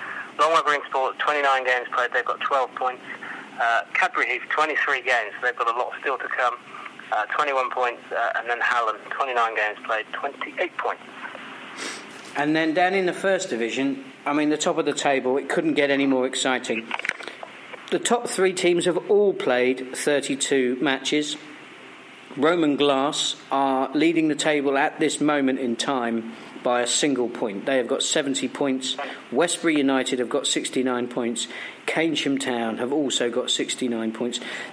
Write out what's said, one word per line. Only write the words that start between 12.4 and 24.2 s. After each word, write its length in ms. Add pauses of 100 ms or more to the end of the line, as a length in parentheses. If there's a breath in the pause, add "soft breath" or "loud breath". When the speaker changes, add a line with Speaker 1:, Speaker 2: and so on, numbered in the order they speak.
Speaker 2:
then 200
down 180
in 140
the 60
First 360
Division, 560 (200)
I 80
mean, 160
the 80
top 200
of 80
the 80
table, 440
it 120
couldn't 240
get 160
any 160
more 220
exciting. 600 (1040 loud breath)
The 100
top 280
three 260
teams 320
have 120 (120)
all 240
played 640
thirty-two 840
matches. 560 (1000)
Roman 400
Glass 600 (160)
are 440
leading 320